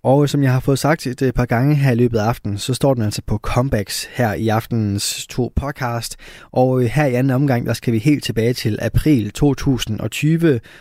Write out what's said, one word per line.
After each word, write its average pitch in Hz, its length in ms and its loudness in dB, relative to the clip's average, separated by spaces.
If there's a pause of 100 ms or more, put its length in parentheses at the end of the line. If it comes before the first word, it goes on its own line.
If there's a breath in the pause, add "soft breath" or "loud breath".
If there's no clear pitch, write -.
Og, 135 200 4
øh, 139 60 2
som 143 140 2
jeg 131 100 4
har 127 60 2
fået 135 200 0
sagt 147 280 0
et, 127 140 -6
øh, 131 120 2
par 123 120 2
gange 131 300 2
her 139 160 2
i 117 40 2
løbet 117 220 2
af 107 80 0
aftenen, 110 320 -4
så 131 160 -4
står 139 200 2
den 120 100 0
altså 104 240 -2
på 107 100 -2
comebacks 120 760 -2
her 110 200 0
i 110 140 -2
aftenens 107 800 -2
to - 280 -4
podcast. 123 600 -6 (360 loud breath)
Og, 127 320 2
øh, 117 60 0
her 151 160 0
i 127 80 0
anden 127 200 2
omgang, 131 320 0
der 117 80 -2
skal 117 200 -2
vi 113 60 2
helt 139 240 2
tilbage 113 300 0
til 104 280 -4
april 113 500 2
to 143 220 0
tusind 120 460 -2
og 110 120 -4
tyve, 156 480 2 (220 loud breath)